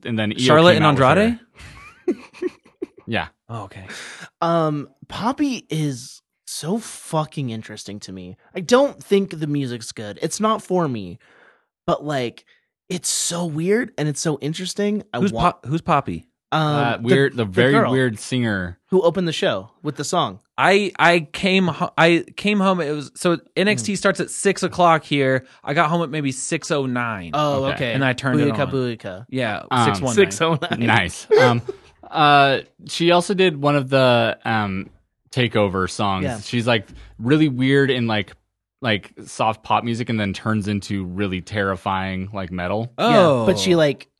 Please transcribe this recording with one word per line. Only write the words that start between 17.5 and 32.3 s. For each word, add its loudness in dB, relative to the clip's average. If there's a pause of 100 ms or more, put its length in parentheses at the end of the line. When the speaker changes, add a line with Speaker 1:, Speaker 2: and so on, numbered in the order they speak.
Speaker 3:
girl 4
Speaker 1:
weird 2
singer -2
Speaker 3:
who 4
opened 2
the -4
show -2 (120)
with -6
the -8
song. -2 (180)
Speaker 2:
I, 2
I 4 (120)
came 0
ho-, -4
I 4 (120)
came -2
home. 2
It -4
was, -8
so 0 (180)
N 2
X 0
T -4
Speaker 3:
Mm. -4
Speaker 2:
starts 2
at -4
six -2
o'clock 4
here. 0 (160)
I -6
got 2
home 0
at -6
maybe -4
six -6
oh 0
nine. -4
Speaker 3:
Oh, 0
Speaker 1:
Okay. -2
Speaker 3:
okay. -4
Speaker 2:
And 0
I 2
turned 0
it 2
Speaker 3:
Booyaka -4
Speaker 2:
on. -6
Speaker 3:
Booyaka. -6
Speaker 2:
Yeah, -4
Speaker 1:
Um, 4
Speaker 2:
six 2
one -2
nine. -2
Speaker 3:
Six 2
oh 2 (120)
nine. -4
Speaker 1:
Nice. 0 (100)
Um, 4 (480)
uh, 6 (300)